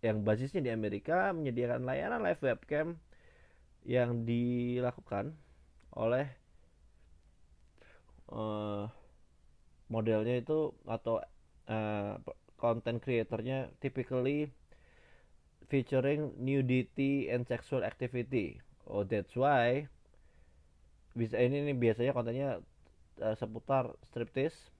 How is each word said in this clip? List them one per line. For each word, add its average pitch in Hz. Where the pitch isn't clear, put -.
yang 107
basisnya 127
di 123
Amerika, 113
menyediakan 123
layanan 156
live 175
webcam 156
yang 120
dilakukan 123
oleh, 127
eh, 107
modelnya 113
itu 151
atau, 113
eh, 104
content 117
creatornya 120
typically 135
featuring 139
nudity 131
and 123
sexual 123
activity. 120
Oh, 101
that's 98
why 131
bisa, 117
ini, 139
ini 143
biasanya 120
kontennya, 123
eh, 107
seputar 113
striptease 131